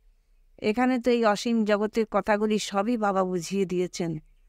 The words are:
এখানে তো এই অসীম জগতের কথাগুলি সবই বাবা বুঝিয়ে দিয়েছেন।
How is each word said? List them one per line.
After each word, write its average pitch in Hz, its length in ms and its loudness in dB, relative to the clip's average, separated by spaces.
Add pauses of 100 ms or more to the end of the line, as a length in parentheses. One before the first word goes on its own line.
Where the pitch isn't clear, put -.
(600)
এখানে 247 400 0
তো 247 120 2
এই 233 140 2
অসীম 220 400 2
জগতের 214 460 0
কথাগুলি 208 480 0
সবই 202 380 -2
বাবা 196 260 0
বুঝিয়ে 185 420 -2
দিয়েছেন। 175 540 -4 (300)